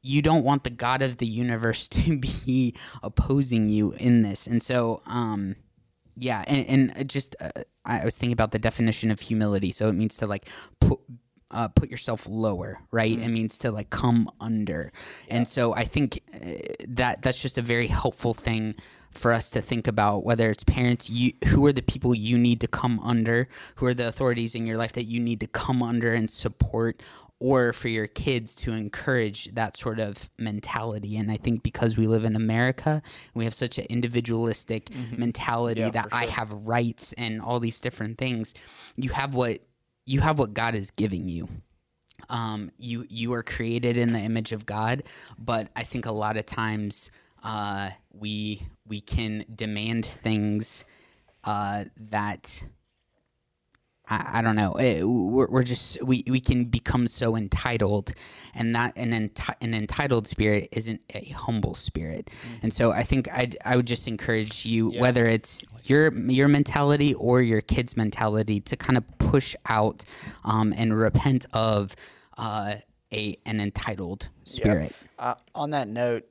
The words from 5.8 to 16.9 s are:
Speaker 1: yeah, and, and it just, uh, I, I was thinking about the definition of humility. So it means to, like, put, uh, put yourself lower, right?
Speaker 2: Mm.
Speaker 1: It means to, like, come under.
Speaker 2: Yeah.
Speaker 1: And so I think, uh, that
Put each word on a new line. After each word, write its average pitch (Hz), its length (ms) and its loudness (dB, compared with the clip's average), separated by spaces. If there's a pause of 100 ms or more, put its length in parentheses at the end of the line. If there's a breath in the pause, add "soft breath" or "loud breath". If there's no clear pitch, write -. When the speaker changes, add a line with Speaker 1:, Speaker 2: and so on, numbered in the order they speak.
Speaker 1:
yeah, 123 320 -4
and, 139 180 2
and 135 300 6
it 135 120 -4
just, - 320 -6
uh, 76 100 -8 (340)
I, 117 160 -2
I - 40 -4
was 117 120 0
thinking 120 160 0
about 113 180 2
the 113 80 -2
definition 110 540 2
of 101 80 -2
humility. 104 500 0
So 107 180 0
it 110 40 4
means 104 240 0
to, 113 100 -2
like, 101 220 -6 (320 loud breath)
put, - 180 6 (540)
uh, 113 160 -2
put - 200 4
yourself 117 400 -6
lower, 95 500 -2 (120)
right? 113 260 2
Speaker 2:
Mm. 117 80 -4
Speaker 1:
It 120 40 -2
means 113 300 -2
to, 120 120 -2
like, 107 200 -8
come 117 380 4 (120)
under. 104 520 -4 (360 loud breath)
Speaker 2:
Yeah. 117 80 -4
Speaker 1:
And 120 120 2
so 120 260 0
I 117 100 0
think, - 360 -2 (140)
uh, - 40 -14 (500)
that 123 340 -2